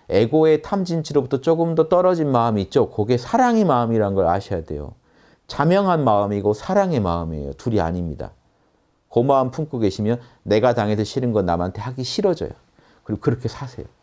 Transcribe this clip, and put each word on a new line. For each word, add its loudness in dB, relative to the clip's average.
에고의 4
탐진치로부터 -2
조금 0
더 2
떨어진 2
마음이 2
있죠. 0
그게 0
사랑의 2
마음이란 2
걸 2
아셔야 -2
돼요. -10
자명한 2
마음이고 2
사랑의 -2
마음이에요. -4
둘이 -2
아닙니다. -4
그 0
마음 2
품고 -6
계시면 0
내가 2
당해서 0
싫은 -2
건 2
남한테 -2
하기 -8
싫어져요. -2
그리고 -6
그렇게 -2
사세요. -14